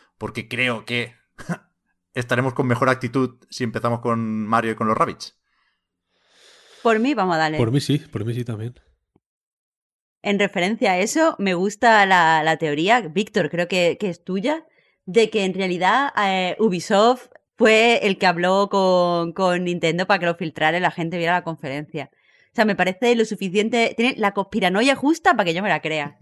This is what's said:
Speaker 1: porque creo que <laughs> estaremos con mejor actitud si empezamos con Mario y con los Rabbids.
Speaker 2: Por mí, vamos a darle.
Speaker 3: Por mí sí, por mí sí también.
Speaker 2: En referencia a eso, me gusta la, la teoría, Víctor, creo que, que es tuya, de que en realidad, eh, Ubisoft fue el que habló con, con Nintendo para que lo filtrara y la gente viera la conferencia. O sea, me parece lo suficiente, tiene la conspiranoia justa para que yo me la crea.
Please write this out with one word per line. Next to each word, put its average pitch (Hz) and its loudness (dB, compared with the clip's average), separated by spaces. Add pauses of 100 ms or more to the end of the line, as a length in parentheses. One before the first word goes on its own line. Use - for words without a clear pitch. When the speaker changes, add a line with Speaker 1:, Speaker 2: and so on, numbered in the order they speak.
(160)
Speaker 1:
porque 107 -10
creo 120 -4
que 120 -6 (220)
<laughs> - -16
estaremos 123 -2
con 139 -2
mejor 120 0
actitud 127 -2 (140)
si - -6
empezamos 117 -4
con 113 -4
Mario 113 0
y - -4
con 110 -2
los 110 0
Rabbids. - -4 (1400)
Speaker 2:
Por 220 2
mí, 262 0
vamos 185 0
a 160 0
darle. 156 0
Speaker 3:
Por 113 2
mí 139 2
sí, 139 -2
por - -8
mí 120 -6
sí 120 -6
también. 117 -10 (1400)
Speaker 2:
En 202 0
referencia 196 0
a 180 0
eso, 311 0
me 190 0
gusta 208 4
la, 160 4
la 160 2
teoría, 165 0
Víctor, 175 -2
creo 170 -4
que, 180 0
que 208 -2
es - -8
tuya, 233 -4 (400)
de 214 2
que 196 -2
en 190 -2
realidad, 185 0 (100)
eh, 190 -2
Ubisoft 214 2 (280)
fue 220 4
el 196 0
que 196 0
habló 185 2
con, 175 2
con 180 0
Nintendo 175 -2
para 202 2
que 175 -2
lo 170 0
filtrara 160 -2
y 180 -2
la 175 0
gente 165 -6
viera 170 0
la 175 -2
conferencia. 151 -10
O - -20
sea, 226 2
me 202 0
parece 185 0
lo 226 2
suficiente, 214 -2
tiene 240 0
la 202 0
conspiranoia 202 0
justa 320 0
para 214 0
que 165 -2
yo 180 -4
me 208 -2
la 156 0
crea. 151 -6